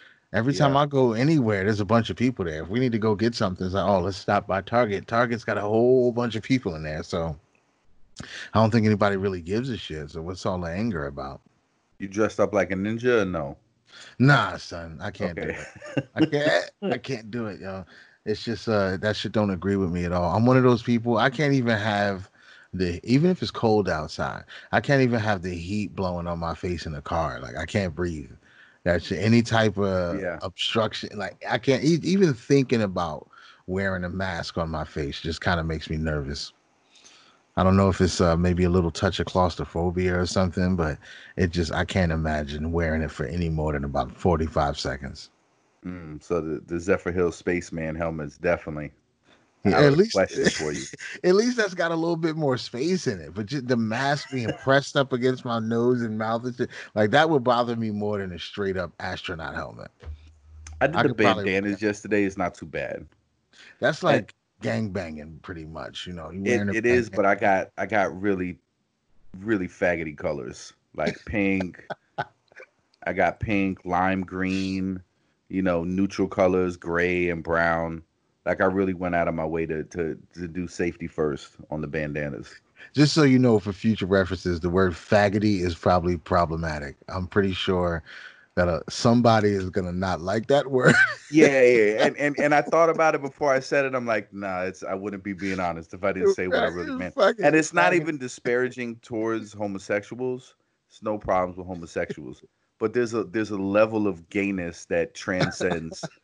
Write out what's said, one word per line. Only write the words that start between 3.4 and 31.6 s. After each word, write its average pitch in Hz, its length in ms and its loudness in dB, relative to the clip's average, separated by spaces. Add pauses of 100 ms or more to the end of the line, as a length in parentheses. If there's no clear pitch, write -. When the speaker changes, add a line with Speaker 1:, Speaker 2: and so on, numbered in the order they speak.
Speaker 1:
it's 92 100 -4
like, 92 120 0
"Oh, 98 120 4
let's 95 180 -2
stop 101 300 0
by 95 140 0
Target." 104 460 0
Target's 117 360 0
got 104 140 -2
a 98 40 -4
whole 120 520 4
bunch 117 240 -2
of 107 60 -8
people 127 320 0
in 78 80 -8
there, 78 200 -6
so 82 320 -4 (1200)
I 104 60 4
don't 110 120 4
think 113 140 4
anybody 104 320 4
really 95 240 -2
gives 107 280 -4
a 110 80 -6
shit. 76 340 -12
So 85 100 -12
what's 90 240 -10
all 95 140 -2
the 87 120 -6
anger 90 360 -4
about? 69 340 -12 (580)
Speaker 2:
You 98 80 -10
dressed 101 320 -2
up 101 140 0
like 95 180 2
a 95 40 -4
ninja 113 460 0
or 98 40 0
no? 78 320 -6 (640)
Speaker 1:
Nah, 120 380 4
son, 82 440 -14
I 101 100 -8
can't 92 280 -6
do 78 100 -6
Speaker 2:
Okay. 82 80 -6
Speaker 1:
it. - 580 -10
I - 60 2
can't, 156 560 0
Speaker 2:
<laughs> - 60 -20
Speaker 1:
I 170 140 -2
can't 120 340 -8
do 117 160 -6
it, 90 120 -10
yo. 95 260 -10 (400)
It's - 180 -4
just, 113 260 -6
uh, 98 280 2
that 104 180 0
shit - 160 -6
don't 104 180 2
agree 95 260 0
with 95 160 2
me 87 140 -2
at 87 60 -2
all. 87 240 0
I'm 110 100 4
one 127 120 8
of 127 60 6
those 120 200 6
people, 117 340 2
I 120 120 4
can't 139 240 0
even 117 240 2
have 101 520 0 (440)
the, 90 300 -2
even 147 260 4
if 185 120 0
it's 113 100 -6
cold 107 380 2
outside, 73 540 -4 (280)
I 104 80 4
can't 135 220 4
even 120 180 4
have 104 220 0
the 90 140 -6
heat 90 400 -6
blowing 87 320 -4
on 85 120 -6
my 82 160 -4
face 90 300 -6
in 80 80 -8
the 73 80 -10
car. 76 400 -4
Like, 62 160 -12
I 87 80 -6
can't 92 300 -2
breathe. 78 360 -6 (520)
That 87 200 2
shit, 87 200 -4
any 117 200 6
type 110 340 2
of 92 420 0
Speaker 2:
Yeah. 87 220 -6
Speaker 1:
obstruction, 107 760 -4
like, 95 300 -10
I 117 120 0